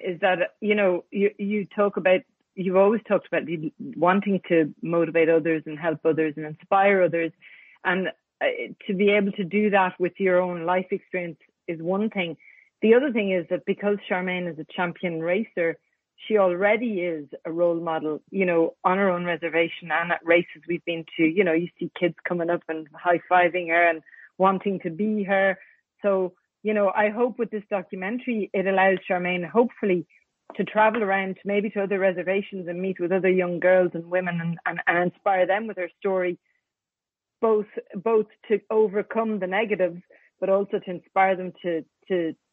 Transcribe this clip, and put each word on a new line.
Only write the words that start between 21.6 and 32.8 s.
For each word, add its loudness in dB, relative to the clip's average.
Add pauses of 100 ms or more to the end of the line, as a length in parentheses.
see -6
kids 0 (120)
coming -2
up -2
and -8
high-fiving 2
her 4
and -4 (360)
wanting 2
to -6
be -2
her. 2 (440)
So, 0 (280)
you -2
know, 2
I 2
hope -2
with -4
this -8
documentary, -4
it 0
allows 4 (100)
Charmaine, -2
hopefully, 0 (500)
to -2
travel 2
around -2
maybe -2
to -4
other -2
reservations -2
and -8